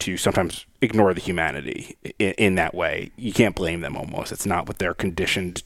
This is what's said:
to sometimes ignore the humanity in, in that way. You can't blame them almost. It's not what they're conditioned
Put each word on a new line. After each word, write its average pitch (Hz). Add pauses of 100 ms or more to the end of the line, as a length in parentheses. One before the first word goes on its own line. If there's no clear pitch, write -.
to 92
sometimes - (160)
ignore 104
the 87
humanity 73 (220)
in, 95
in 98
that 85
way. 87
You 113
can't 107
blame 85
them 73
almost. -
It's -
not 87
what -
they're 87
conditioned 90